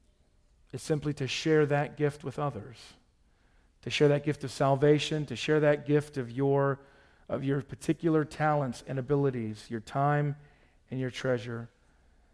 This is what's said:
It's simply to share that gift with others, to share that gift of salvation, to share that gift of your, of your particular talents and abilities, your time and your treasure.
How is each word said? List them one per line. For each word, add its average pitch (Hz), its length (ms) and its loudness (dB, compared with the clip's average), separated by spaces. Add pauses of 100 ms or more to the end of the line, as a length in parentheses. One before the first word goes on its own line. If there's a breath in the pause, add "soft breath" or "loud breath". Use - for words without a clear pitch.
(720)
It's - 120 -12
simply 147 320 -2
to 131 120 -4
share 156 400 4
that 143 300 -2
gift 147 260 -2
with - 160 -8
others, 117 380 -6 (1040)
to - 80 -10
share 147 180 4
that 143 160 2
gift 147 200 -4
of 131 80 -8
salvation, 147 760 2
to 120 80 -8
share 151 240 2
that 147 260 2
gift 147 320 0
of 120 140 -6
your, 139 480 2 (500 soft breath)
of 135 140 -4
your 135 180 0
particular 156 640 0
talents 147 640 -2
and 135 100 -6
abilities, 127 720 0
your 117 120 -6
time 147 540 0 (540 soft breath)
and 131 100 -6
your 127 120 -4
treasure. 117 580 -4 (640)